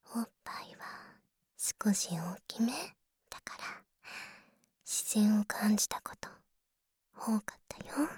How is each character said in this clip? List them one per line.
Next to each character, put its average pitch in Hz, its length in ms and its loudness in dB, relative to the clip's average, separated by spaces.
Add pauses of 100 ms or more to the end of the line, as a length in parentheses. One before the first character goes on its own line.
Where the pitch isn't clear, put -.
(160)
お 233 60 0
っ 226 80 -4 (140)
ぱ - 200 -10
い - 120 -18
は - 440 -16 (380)
少 - 340 0
し - 200 0
大 175 260 -4 (100)
き - 140 -2
め 233 100 4 (580)
だ - 120 -12
か - 160 -12
ら、 - 260 -12 (1000)
視 - 200 -2
線 208 340 6
を 208 60 2
感 208 300 4
じ - 140 2
た - 120 -4
こ - 200 -12
と - 80 -10 (880)
多 220 260 0
か - 140 -10
っ - 120 -20
た - 100 -14 (100)
よ。 294 300 0